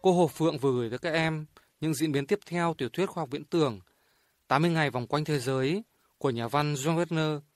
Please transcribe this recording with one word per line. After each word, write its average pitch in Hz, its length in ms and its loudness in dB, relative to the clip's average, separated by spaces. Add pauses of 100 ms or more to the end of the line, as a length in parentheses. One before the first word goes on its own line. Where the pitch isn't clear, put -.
cô 190 100 4
Hồ 175 160 4
Phượng 160 300 -2
vừa 135 140 2
gửi 120 180 -2
tới 123 80 -6
các 170 140 -4
em 160 340 -2 (340)
những 160 140 0
diễn 156 180 0
biến 139 140 0
tiếp 208 200 0
theo 170 320 -2
tiểu 123 100 -2
thuyết 180 180 -2
khoa 180 160 -6
học 139 80 -6
viễn 143 140 -8
tưởng 135 360 0 (680)
Tám 139 140 4
mươi 170 80 4
ngày 156 200 2
vòng 120 160 -4
quanh 151 180 0
thế 151 140 0
giới 135 440 0 (360)
của 139 120 2
nhà 117 180 -2
văn 147 260 2
John 160 300 0
Wagner. 156 360 -2 (160)